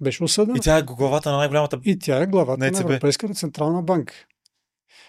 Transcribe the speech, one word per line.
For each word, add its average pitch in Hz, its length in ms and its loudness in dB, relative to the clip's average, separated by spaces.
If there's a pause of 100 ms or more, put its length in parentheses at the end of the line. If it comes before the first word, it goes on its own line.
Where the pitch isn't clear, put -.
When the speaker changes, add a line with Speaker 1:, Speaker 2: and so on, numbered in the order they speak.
Speaker 1:
беше 139 240 -2
осъдена. 214 340 0
Speaker 2:
И - 20 -2
тя 156 180 4
е 156 40 2
главата 135 480 -2
на 139 60 0
най-голямата 147 480 0
Speaker 1:
И 196 140 2
тя 139 240 0
е 180 40 0
главата 151 320 0
Speaker 2:
на 131 60 0
Speaker 1:
на - 20 2
Speaker 2:
Е 135 60 2
Ц 190 40 -4
Б. 180 120 0
Speaker 1:
Европейската 143 460 0
централна 165 480 -2
банка. 175 320 -2 (960)